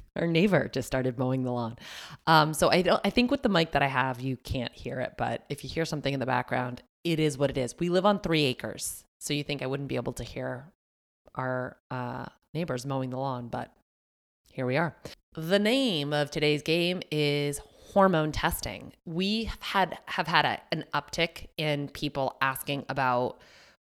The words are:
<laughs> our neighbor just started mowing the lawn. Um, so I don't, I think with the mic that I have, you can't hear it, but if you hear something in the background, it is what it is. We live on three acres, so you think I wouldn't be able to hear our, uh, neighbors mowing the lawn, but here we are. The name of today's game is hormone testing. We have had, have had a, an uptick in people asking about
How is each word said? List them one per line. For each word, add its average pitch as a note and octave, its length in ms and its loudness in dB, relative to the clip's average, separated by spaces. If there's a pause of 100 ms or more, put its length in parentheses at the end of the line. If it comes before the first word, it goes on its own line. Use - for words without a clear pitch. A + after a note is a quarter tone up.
<laughs> - 160 -12
our E3+ 100 0
neighbor E3 420 4
just C3 200 -4
started B2+ 280 0
mowing B2+ 280 0
the B2 80 -2
lawn. A#2+ 260 -6 (480)
Um, D#3 260 6
so D3+ 180 4
I F3 120 6
don't, F3 220 4
I G3+ 60 2
think B3 200 2
with C#4 120 0
the A#3+ 60 2
mic E3 220 4
that C#3+ 120 2
I C#3 40 2
have, C3 340 0
you C3 160 -2
can't - 380 -4
hear C3 240 -8
it, - 180 -4
but A#2+ 320 -4
if C#3+ 140 -8
you C3 80 -12
hear D#3+ 140 -2
something C#3+ 280 -2
in C3+ 80 -2
the B2 60 0
background, B2 560 -2 (220)
it D#3+ 160 2
is C#3+ 180 2
what C#3 120 2
it B2+ 60 -4
is. B2 220 -2
We F3 100 0
live F3+ 160 4
on G3+ 140 4
three D#3 260 2
acres, - 600 -4 (160)
so - 120 -4
you C#3+ 120 -2
think C#3 180 -6
I C3 40 -4
wouldn't C#3 220 -4
be C3 80 -2
able B2 180 -4
to A#2+ 100 -8
hear B2+ 480 -8 (640)
our, B2+ 400 -4 (140)
uh, B2+ 360 -6 (260)
neighbors C#3+ 320 -4
mowing C3+ 260 -2
the B2+ 80 -6
lawn, B2+ 300 -4
but B2 240 -8 (800)
here C3 140 -4
we B2+ 100 0
are. D#3+ 180 0 (400)
The E3 240 2
name G#3 540 2
of D3 180 2
today's D3 320 2
game F3 480 2
is D3 500 0 (320)
hormone E3+ 400 6
testing. - 600 -4 (120)
We G3 400 -2
have - 160 -6
had, - 460 0
have F3 200 -4
had D#3+ 200 4
a, A2+ 120 -2 (140)
an D#3 120 -4 (100)
uptick - 520 -4 (120)
in D3 300 -2
people C#3 520 -4
asking C3+ 480 -2
about B2+ 500 0 (420)